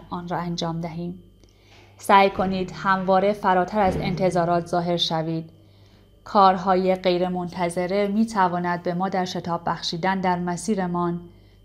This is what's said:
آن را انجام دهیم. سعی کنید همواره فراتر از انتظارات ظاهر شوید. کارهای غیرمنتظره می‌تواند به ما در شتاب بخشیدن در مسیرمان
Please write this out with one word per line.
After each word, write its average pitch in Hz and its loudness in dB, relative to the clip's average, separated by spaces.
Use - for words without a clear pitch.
آن 175 -8
را 175 -4
انجام 170 -4
دهیم. 170 -10
سعی 196 6
کنید 185 -2
همواره 190 2
فراتر 185 2
از 185 2
انتظارات 175 0
ظاهر 175 0
شوید. 160 -4
کارهای 190 4
غیرمنتظره 180 0
می‌تواند 185 0
به 180 -2
ما 185 -2
در 185 -2
شتاب 170 -4
بخشیدن 180 -2
در 180 0
مسیرمان 175 -2